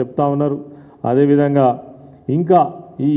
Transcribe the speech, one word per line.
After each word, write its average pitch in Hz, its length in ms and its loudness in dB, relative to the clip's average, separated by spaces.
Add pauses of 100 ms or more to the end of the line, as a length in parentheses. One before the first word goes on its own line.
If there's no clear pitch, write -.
చెప్తా 127 260 -4
ఉన్నారు. 143 320 -2 (460)
అదేవిధంగా 143 640 2 (600)
ఇంకా 170 320 2 (400)
ఈ 139 160 0